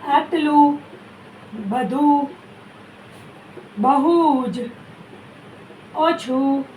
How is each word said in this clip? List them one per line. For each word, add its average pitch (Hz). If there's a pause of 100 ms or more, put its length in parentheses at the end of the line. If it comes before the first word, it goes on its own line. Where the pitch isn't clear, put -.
આટલું, 294 (880)
બધું, 269 (1500)
બહુ 277
જ, 208 (1400)
ઓછું. 277 (120)